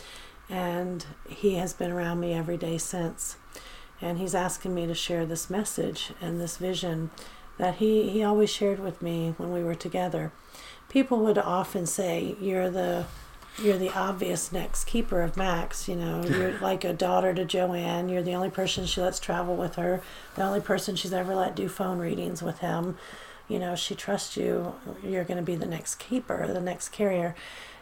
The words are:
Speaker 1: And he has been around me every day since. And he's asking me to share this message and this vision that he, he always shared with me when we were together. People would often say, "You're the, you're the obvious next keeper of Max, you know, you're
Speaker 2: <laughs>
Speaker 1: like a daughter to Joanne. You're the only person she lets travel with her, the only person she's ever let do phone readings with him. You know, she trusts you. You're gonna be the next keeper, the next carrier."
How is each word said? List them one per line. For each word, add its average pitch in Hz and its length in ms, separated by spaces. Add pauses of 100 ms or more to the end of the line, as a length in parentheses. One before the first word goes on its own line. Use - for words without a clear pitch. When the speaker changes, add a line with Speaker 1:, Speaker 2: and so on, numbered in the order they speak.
(500)
Speaker 1:
And 180 560 (220)
he 196 280
has 175 180
been 175 180
around 175 300
me 170 120
every 165 240
day 165 200
since. 165 580 (680)
And 175 160
he's 185 180
asking 180 380
me 170 140
to 170 80
share 170 300
this 160 240
message - 720
and 170 180
this 170 160
vision 170 560 (460)
that 180 180
he, 214 340
he 214 140
always 208 260
shared 196 300
with 190 220
me 165 360
when 175 140
we 175 120
were 170 120
together. 170 560 (580)
People 262 300
would 214 180
often 180 480
say, 175 560
"You're 185 280
the, 175 360 (560)
you're 208 160
the 185 140
obvious 185 600
next - 340
keeper 226 360
of 165 160
Max, 180 500
you 185 80
know, 165 280
you're 185 360
Speaker 2:
<laughs> - 20
Speaker 1:
like 190 220
a 175 100
daughter 185 400
to 180 120
Joanne. 175 640
You're 180 140
the 180 120
only 185 140
person 185 360
she - 160
lets 180 180
travel 175 360
with 175 200
her, 180 260 (340)
the 196 80
only 196 180
person 190 340
she's 180 180
ever 185 220
let 185 200
do 196 140
phone 185 300
readings 175 440
with 170 160
him. 170 380 (500)
You 196 120
know, 180 160
she - 200
trusts - 420
you. 175 380 (280)
You're 190 200
gonna 180 180
be 170 140
the 160 100
next 160 300
keeper, 240 520
the 180 140
next 180 280
carrier." 175 460 (460)